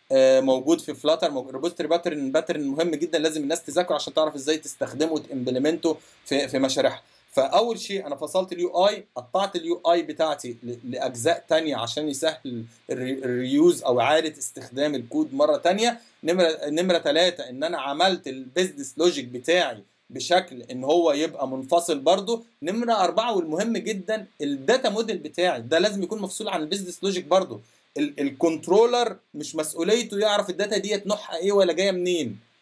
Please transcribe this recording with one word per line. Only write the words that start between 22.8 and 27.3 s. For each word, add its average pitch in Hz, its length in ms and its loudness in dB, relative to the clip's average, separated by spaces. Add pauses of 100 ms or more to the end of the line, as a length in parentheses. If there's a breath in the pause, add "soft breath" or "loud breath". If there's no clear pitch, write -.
أربعة 208 440 2
والمهم 185 400 0
جدا 208 500 -4 (140)
الداتا 143 480 0
model 214 300 -4
بتاعي 156 420 -2
ده 123 180 0
لازم 196 240 0
يكون 208 200 -6
مفصول 208 260 -6
عن 185 120 -4
البيزنس 175 440 -6
لوجيك 180 200 -2
برضه. 151 360 0 (360 soft breath)